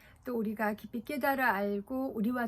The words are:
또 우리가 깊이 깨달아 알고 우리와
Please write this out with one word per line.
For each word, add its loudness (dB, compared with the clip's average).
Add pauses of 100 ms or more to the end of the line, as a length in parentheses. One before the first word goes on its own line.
(260)
또 -2
우리가 0
깊이 -8
깨달아 2
알고 -2
우리와 0